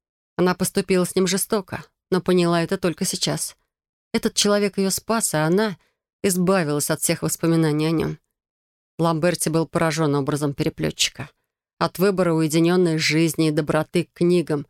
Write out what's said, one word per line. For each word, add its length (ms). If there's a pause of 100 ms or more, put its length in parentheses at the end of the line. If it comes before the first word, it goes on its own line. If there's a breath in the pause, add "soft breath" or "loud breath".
(360)
Она 180
поступила 500
с 100
ним 120
жестоко, 580 (260)
но 100
поняла 420
это 160
только 260
сейчас. 520 (560)
Этот 220
человек 440
её 120
спас, 440
а 120
она 300 (460)
избавилась 680
от 100
всех 220
воспоминаний 640
о 40
нём. 280 (800)
Ламберти 500
был 180
поражён 480
образом 380
переплётчика. 800 (480)
От 200
выбора 360
уединённой 640
жизни 500
и 20
доброты 540
к 80
книгам 580